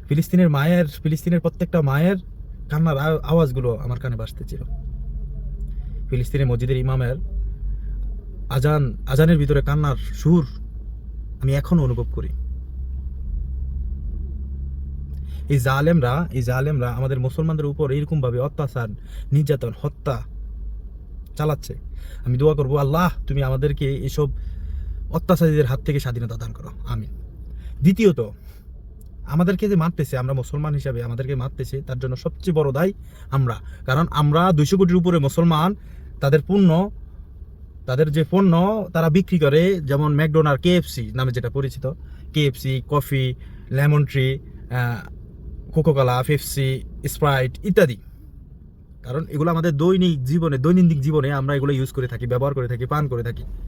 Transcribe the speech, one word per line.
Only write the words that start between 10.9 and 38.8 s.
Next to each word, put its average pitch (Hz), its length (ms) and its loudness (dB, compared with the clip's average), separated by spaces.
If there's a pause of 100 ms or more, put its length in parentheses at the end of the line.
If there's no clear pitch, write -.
আমি 135 100 0
এখনো 143 300 2
অনুভব 120 300 0
করি। - 160 -4 (3250)
এই 143 100 2
জালেমরা, 139 760 2
এই 127 100 -2
জালেমরা 127 480 0
আমাদের 131 300 -2
মুসলমানদের 151 460 0
উপর 143 240 -2
এইরকমভাবে 143 480 0
অত্যাচার, 127 500 -4 (440)
নির্যাতন, 139 400 2 (100)
হত্যা 135 400 -4 (1120)
চালাচ্ছে। 151 380 -2 (520)
আমি 123 120 0
দোয়া 151 160 6
করবো, 143 220 2
"আল্লাহ, 147 360 4 (140)
তুমি 139 160 0
আমাদেরকে 135 520 0
এসব 139 360 0 (800)
অত্যাচারীদের 156 560 4
হাত 131 140 -2
থেকে 143 200 0
স্বাধীনতা 117 360 -4
দান 113 160 -8
করো, - 160 -12 (200)
আমিন।" 110 220 -4 (720)
দ্বিতীয়ত, 190 380 6 (1040)
আমাদেরকে 180 440 2
যে 202 80 4
মারতেছে, 160 420 0
আমরা 127 140 -2
মুসলমান 147 420 -2
হিসাবে 127 280 -2
আমাদেরকে 120 320 -4
মারতেছে, 131 520 -6
তার 127 120 -6
জন্য 127 180 -4
সবচেয়ে - 380 -2
বড় 147 180 2
দায়ী 175 200 2 (380)
আমরা। 127 260 2 (300)
কারণ 143 240 2
আমরা 151 420 4
দুইশো 151 260 4
কোটির 185 180 6
উপরে 175 220 4
মুসলমান, 165 560 4 (460)
তাদের 143 260 4
পণ্য, 190 440 6 (960)
তাদের 147 260 2
যে 156 180 4
পণ্য 190 600 4